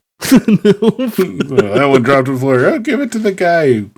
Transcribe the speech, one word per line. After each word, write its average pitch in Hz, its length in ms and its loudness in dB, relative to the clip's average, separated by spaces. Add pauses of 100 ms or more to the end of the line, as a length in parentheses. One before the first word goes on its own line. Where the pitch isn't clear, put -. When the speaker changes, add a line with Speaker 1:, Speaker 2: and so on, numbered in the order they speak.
(200)
Speaker 1:
<laughs> - 120 -4
No. 214 400 4
Speaker 2:
<laughs> 202 760 -4
Well, 107 240 -2
that 139 140 2
one 131 140 4
dropped 135 240 2
to 139 80 -4
the 127 60 -4
floor. 131 260 0
Oh, 285 120 0
give 233 220 -4
it 247 120 -6
to 226 60 -4
the 214 140 -2
guy 170 400 0
who 104 260 -4